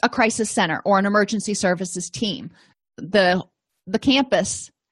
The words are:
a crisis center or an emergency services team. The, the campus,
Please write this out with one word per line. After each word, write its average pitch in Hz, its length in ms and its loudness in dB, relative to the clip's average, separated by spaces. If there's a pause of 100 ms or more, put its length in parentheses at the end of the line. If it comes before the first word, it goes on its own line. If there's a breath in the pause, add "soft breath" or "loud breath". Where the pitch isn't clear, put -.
a 240 80 2
crisis 226 400 0
center 170 360 0
or 196 160 4
an 196 60 2
emergency 208 480 0
services 180 540 -2
team. - 440 -8 (460 soft breath)
The, 180 440 2 (460)
the 208 100 -2
campus, 254 720 0 (220)